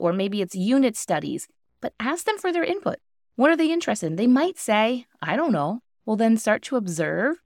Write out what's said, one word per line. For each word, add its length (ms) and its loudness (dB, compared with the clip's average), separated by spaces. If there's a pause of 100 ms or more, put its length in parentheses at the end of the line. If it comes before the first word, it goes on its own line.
or 120 2
maybe 300 -2
it's 140 -6
unit 400 2
studies, 500 -4 (340)
but 200 -8
ask 240 -4
them 140 -2
for 140 -4
their 120 0
input. 340 -4 (380)
What 160 4
are 40 4
they 160 2
interested 340 -2
in? 100 -4
They 100 2
might 320 2
say, 480 0 (140)
"I 160 -2
don't 160 0
know." 280 0 (240)
Well, 120 -2
then 200 4
start 260 0
to 120 -6
observe 720 -2